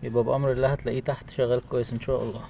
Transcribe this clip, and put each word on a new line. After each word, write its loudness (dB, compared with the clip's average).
يبقى 2
بأمر 2
الله 4
هتلاقيه -2
تحت -4
شغال 2
كويس 0
ان -2
شاء 0
الله. -6